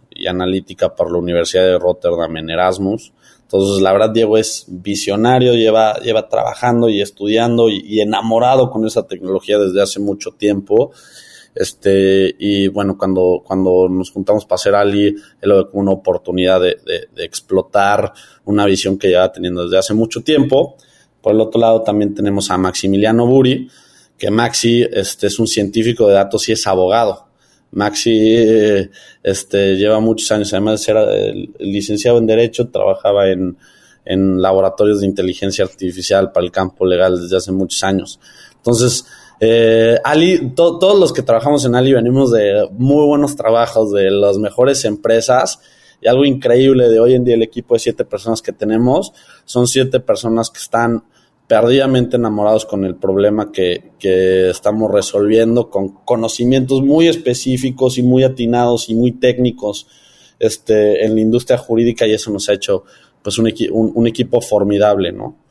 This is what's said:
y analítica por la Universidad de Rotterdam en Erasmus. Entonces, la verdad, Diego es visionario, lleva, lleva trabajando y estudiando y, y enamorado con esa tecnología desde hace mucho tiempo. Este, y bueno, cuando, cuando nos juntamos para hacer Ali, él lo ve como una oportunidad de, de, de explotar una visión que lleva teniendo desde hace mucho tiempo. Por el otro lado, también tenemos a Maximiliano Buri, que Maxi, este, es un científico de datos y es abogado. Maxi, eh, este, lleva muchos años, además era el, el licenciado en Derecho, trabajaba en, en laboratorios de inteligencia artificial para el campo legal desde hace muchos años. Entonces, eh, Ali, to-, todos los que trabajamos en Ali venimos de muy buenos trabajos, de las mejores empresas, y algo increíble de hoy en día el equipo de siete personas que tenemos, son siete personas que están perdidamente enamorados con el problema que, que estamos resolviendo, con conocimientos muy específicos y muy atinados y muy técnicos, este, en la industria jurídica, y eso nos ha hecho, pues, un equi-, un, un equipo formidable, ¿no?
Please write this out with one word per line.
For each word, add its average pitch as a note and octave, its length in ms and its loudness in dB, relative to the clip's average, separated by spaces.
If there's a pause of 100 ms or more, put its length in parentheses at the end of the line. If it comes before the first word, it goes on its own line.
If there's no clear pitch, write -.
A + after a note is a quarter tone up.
y - 200 -10
analítica F#2 680 -4
por E2+ 160 -4
la F2 80 -2
Universidad F2 460 0
de F2+ 160 2
Rotterdam E2+ 560 -4
en D#2+ 140 -10
Erasmus. F#2+ 640 -2 (300)
Entonces, G2 400 0
la F#2+ 100 2
verdad, G#2 160 2
Diego A2 300 2
es - 280 -4
visionario, G#2 840 0
lleva, A2 460 2
lleva A2 280 -2
trabajando A#2 600 -2
y G2+ 140 0
estudiando A2+ 680 0
y, G2+ 160 -4
y G#2+ 160 -2
enamorado A#2 680 0
con A2 160 -4
esa A2 200 -4
tecnología F#2+ 520 -4
desde G2 240 0
hace G2 180 -4
mucho G2+ 300 -6
tiempo. G#2 640 -2 (600)
Este, G2 840 0
y G2 300 -2
bueno, G2 280 -4
cuando, F#2 480 0
cuando F#2 460 0
nos F#2 200 -6
juntamos G#2 360 -2
para - 80 -4
hacer G2+ 200 -4
Ali, G2+ 340 2
él G#2 80 -4 (260)
lo G2 160 4
ve F#2 120 -2
como G2 120 -6
una G2 100 0
oportunidad F#2 680 0
de, F2+ 240 0
de, E2+ 280 -8
de E2+ 120 -6
explotar G2+ 880 -2 (320)
una G#2 180 0
visión G2 320 0
que G2 120 -2
lleva F2+ 220 2
teniendo F2+ 340 -6
desde F2+ 120 -2
hace F#2+ 160 0
mucho A2+ 300 -2
tiempo. C3+ 540 0 (440)
Por G#2+ 140 0
el A2 80 4
otro A2 180 -2
lado, A2+ 220 2
también G#2 320 -2
tenemos G2+ 360 -2
a F#2 60 -2
Maximiliano G2 680 0
Buri, B2+ 420 2 (480)
que G#2+ 140 -6
Maxi, A#2 600 0
este, - 360 -4
es G2+ 120 -4
un A2+ 80 0
científico A2 600 0
de G2 60 6
datos G2 340 0
y A2 40 0
es A2 140 -4
abogado. F#2+ 600 0 (480)
Maxi, A2 600 0
eh, G#2+ 540 2 (320)
este, G2 540 -2
lleva G#2+ 220 2
muchos A2 320 -2
años, G#2 220 -2
además G#2 340 -2
era A2 180 2
el, G2+ 540 -4
el G2 140 -6
licenciado G#2 460 0
en A2+ 80 0
Derecho, A2+ 420 0
trabajaba G2+ 600 0
en, F#2 260 -4 (480)
en F#2+ 380 0
laboratorios F#2+ 580 2
de G2+ 60 -2
inteligencia F#2+ 580 -2
artificial F#2 680 -2
para F2+ 120 0
el F2 80 -6
campo F#2 320 -4
legal F2+ 340 2
desde F2 160 -6
hace F#2 160 -2
muchos F#2+ 320 -4
años. F#2+ 380 -4 (360)
Entonces, A#2+ 500 -2 (340)
eh, A2+ 640 4
Ali, D#3 500 0
to-, E3+ 240 2
todos G3 220 4
los D#3 140 2
que B2+ 80 -4
trabajamos B2+ 420 0
en A#2+ 100 0
Ali C3 200 2
venimos B2 360 2
de G#2 420 2
muy C#3+ 340 2
buenos C#3+ 300 0
trabajos, A2+ 540 0
de G2 200 2
las G2+ 260 2
mejores B2+ 480 0
empresas, A2+ 720 0 (440)
y - 60 0
algo C3+ 180 4
increíble B2+ 640 4
de A2 100 4
hoy B2 140 4
en B2 100 2
día A#2+ 120 2
el A2+ 60 2
equipo A2+ 320 -6
de A2+ 60 2
siete A#2 240 -4
personas G#2+ 380 -6
que G2+ 100 -8
tenemos, B2 600 -2 (320)
son B2 200 0
siete C3 320 0
personas A2+ 520 -4
que - 80 -20
están A#2 460 -4 (440)
perdidamente B2 680 2
enamorados G#2+ 480 0
con G2 220 -4
el F2+ 80 -6
problema G#2 580 0
que, F2+ 460 -4
que F#2 500 2
estamos G#2 420 -2
resolviendo, A2 800 2
con G2 200 -4
conocimientos B2+ 920 -2
muy D#3 280 4
específicos B2+ 920 -2
y B2 40 0
muy B2+ 200 4
atinados A#2+ 640 0
y A2 60 -4
muy A#2+ 180 0
técnicos, B2 720 -2 (520)
este, G#2+ 680 0
en A2 100 0
la A2 60 2
industria A#2+ 380 0
jurídica, A#2 480 -2
y G#2+ 80 2
eso G#2+ 160 -4
nos G2 180 -6
ha G2+ 60 0
hecho, F#2+ 300 -4 (380)
pues, G#2 140 -8
un A2+ 100 2
equi-, - 240 -2
un, A2+ 240 0
un A#2 120 2
equipo A#2+ 340 -2
formidable, G2+ 720 0
¿no? A#1+ 240 -14 (140)